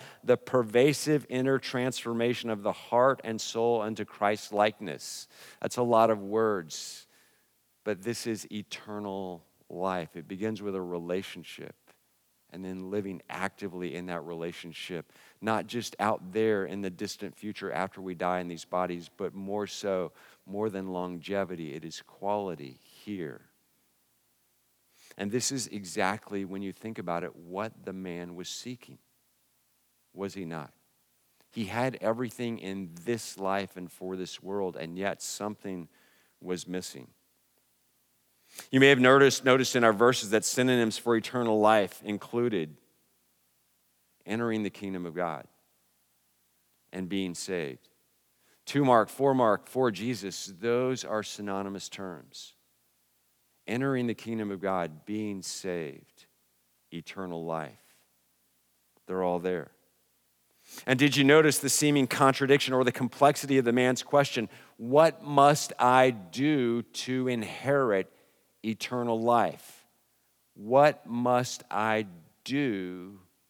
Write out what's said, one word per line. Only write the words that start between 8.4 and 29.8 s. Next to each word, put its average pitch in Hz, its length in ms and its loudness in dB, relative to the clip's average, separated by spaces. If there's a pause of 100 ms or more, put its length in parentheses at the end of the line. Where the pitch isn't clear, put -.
eternal 101 920 -10 (220)
life. 87 500 -4
It 78 100 -14
begins 101 340 -6
with 101 140 -6
a 95 60 -4
relationship 87 920 -8 (760)
and 92 160 -12
then 92 260 -8
living 98 380 -6
actively 90 640 -8
in 90 120 -8
that 85 120 -6
relationship, 85 920 -10 (260)
not 107 260 0
just 110 320 -8
out 98 360 -2
there 107 320 2
in 95 160 -8
the 98 80 -4
distant 95 480 -10
future 98 340 -10
after 92 300 -6
we 92 120 -8
die 90 280 -2
in 87 80 -8
these 82 160 -12
bodies, 87 500 -4
but 87 180 -6
more 98 320 -6
so, 95 460 -4 (340)
more 104 240 -4
than 95 220 -8
longevity, 90 840 -6
it 80 120 -12
is - 160 -12
quality 95 840 -6
here. 82 640 -12 (1700)
And 101 160 -4
this 123 220 -2
is 127 140 -6
exactly, 101 760 -4
when 95 180 -8
you 95 120 -8
think 110 260 -12
about 87 240 -4
it, 87 100 -10
what 92 520 -10
the 95 80 -10
man 87 420 -10
was 87 140 -14
seeking, - 500 -14 (1120)